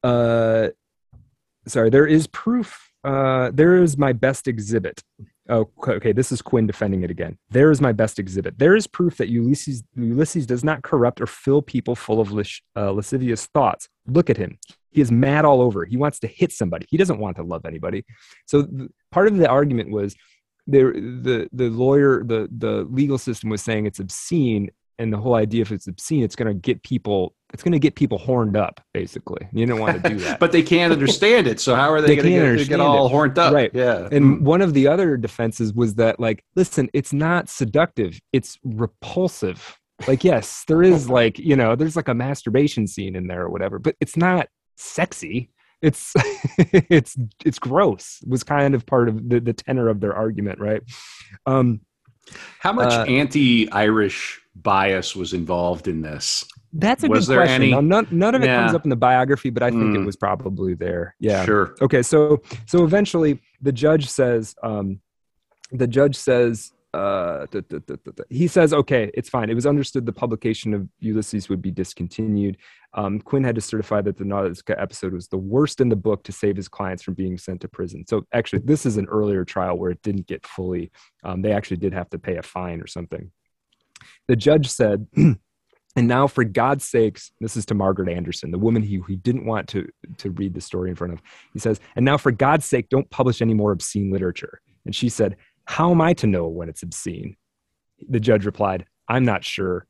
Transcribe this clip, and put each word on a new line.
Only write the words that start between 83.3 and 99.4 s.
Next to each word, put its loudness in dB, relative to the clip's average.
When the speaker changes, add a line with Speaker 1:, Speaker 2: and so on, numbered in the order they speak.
Speaker 1:
The 4
judge 4
said, 0
<clears throat> -6
"And 0
now, 2
for 0
God's -2
sakes," -2
this -8
is -6
to -2
Margaret 0
Anderson, -8
the -4
woman 0
he, -6
he -8
didn't -4
want -6
to, -6
to -8
read -6
the -12
story -8
in -8
front -8
of. -14
He -12
says, -2
"And 0
now, 4
for 0
God's 2
sake, -2
don't -2
publish 0
any 2
more 2
obscene -4
literature." -6
And -10
she -2
said, -2
"How 0
am 4
I 4
to -4
know 0
when -8
it's -16
obscene?" -12
The -2
judge 4
replied, -2
"I'm 2
not 0